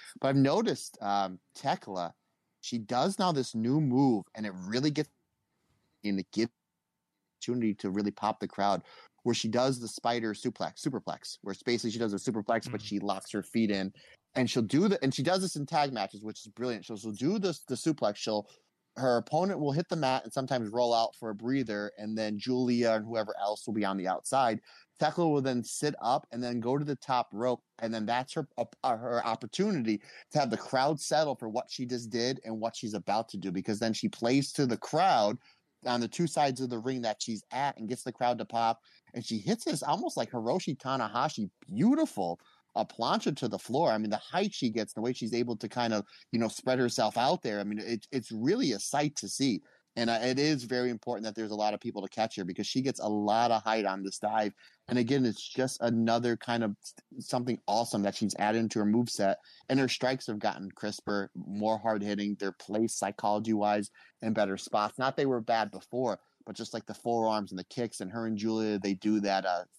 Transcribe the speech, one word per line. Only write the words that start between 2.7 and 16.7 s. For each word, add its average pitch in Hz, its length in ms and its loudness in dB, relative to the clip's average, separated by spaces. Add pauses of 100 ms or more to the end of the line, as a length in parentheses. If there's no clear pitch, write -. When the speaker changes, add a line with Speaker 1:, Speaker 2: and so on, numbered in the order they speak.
Speaker 1:
does 127 420 0
now 180 100 4
this 139 240 0
new 120 260 2
move, 127 440 4 (100)
and 107 120 -6
it 98 60 -4 (140)
really 127 240 0
gets 147 200 -2 (920)
in 101 140 0
the 95 160 -2
give 113 160 0 (920)
opportunity 117 320 0
to 101 160 -4
really 101 220 0
pop 104 300 -2
the 95 80 -4
crowd, 98 340 2 (400)
where 120 120 2
she - 120 -2
does 123 320 2
the 117 80 -8
spider 113 480 -2
suplex, - 500 -6
superplex, 127 580 -6
where 101 100 -8
it's - 100 -12
basically 120 300 0
she 117 60 -6
does 113 140 0
a 101 40 -2
superplex, 113 520 -2
but 110 120 -6
Speaker 2:
Mm. 107 40 -14
Speaker 1:
she 101 140 -4
locks 98 320 -4
her 101 140 -4
feet 113 260 2
in, 95 220 0 (420)
and 127 160 2
she'll 131 100 2
do 139 280 2
the, 196 160 2
and 131 100 2
she 147 80 -4
does 180 180 2
this 185 140 -2
in 147 100 -6
tag 147 280 0
matches, 101 320 -6
which 107 160 -8
is - 80 -18
brilliant. 110 360 -6